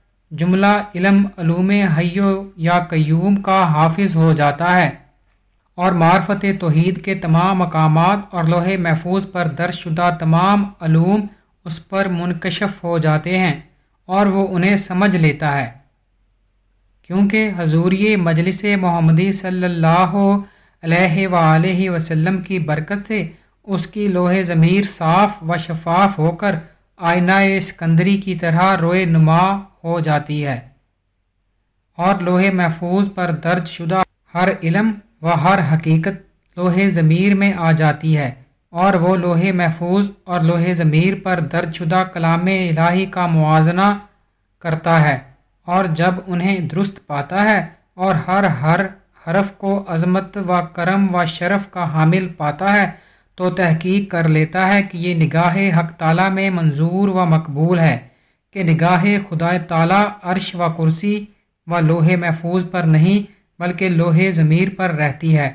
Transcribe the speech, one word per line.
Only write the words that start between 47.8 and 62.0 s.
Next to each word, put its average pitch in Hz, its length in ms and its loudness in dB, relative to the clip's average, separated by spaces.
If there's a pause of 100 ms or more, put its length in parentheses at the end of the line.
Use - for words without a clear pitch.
اور 185 220 -2 (120)
ہر، 196 160 0
ہر 165 420 0 (420)
حرف 196 300 -2
کو 196 300 -2
عظمت 180 500 -2
و 180 240 0 (120)
کرم 185 420 0
و 175 100 0
شرف 190 460 -4
کا 165 220 -6
حامل 165 340 2 (100)
پاتا 160 360 -2
ہے 202 180 0 (440)
تو 180 140 -2
تحقیق 180 640 0
کر 165 160 0
لیتا 160 400 0
ہے 202 160 2
کہ 190 140 -8
یہ 175 180 -2
نگاہ 165 420 2 (220)
حق 165 120 -2
تعالی 170 400 0
میں 190 180 0
منظور 170 600 0
و 185 160 0
مقبول 160 540 2
ہے، 160 180 2 (560)
کہ 196 100 -4
نگاہ 165 400 2 (260)
خدا 170 280 -2 (100)
تعالی 175 360 2 (200)
عرش 185 320 -4
و 175 220 0
کرسی 202 480 0 (420)
و 170 120 -2
لوح 160 280 2 (120)